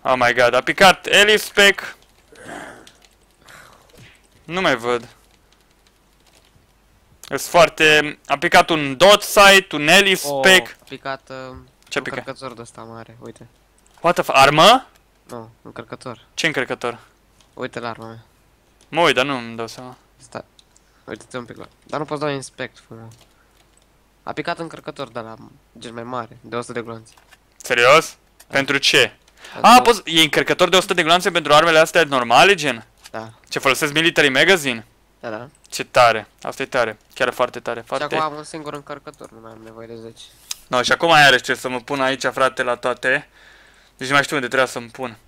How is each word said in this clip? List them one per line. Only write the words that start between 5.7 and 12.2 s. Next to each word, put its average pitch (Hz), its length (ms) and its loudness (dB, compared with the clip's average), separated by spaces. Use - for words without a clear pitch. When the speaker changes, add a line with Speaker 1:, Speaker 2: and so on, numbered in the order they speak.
Speaker 1:
Îs - 180 -8
foarte, 151 800 2
a 143 120 -2
picat 175 320 2
un 143 260 -4
Dot 202 260 4
Sight, 196 500 4
un 147 160 -4
Elispec. 180 760 2
Speaker 2:
Oh, - 180 -16
a - 80 -20
picat, 135 420 -12
uh, 131 260 -16
Speaker 1:
Ce - 100 -6
Speaker 2:
un 131 60 -6
Speaker 1:
pică? 127 120 -10
Speaker 2:
încărcător 127 380 -14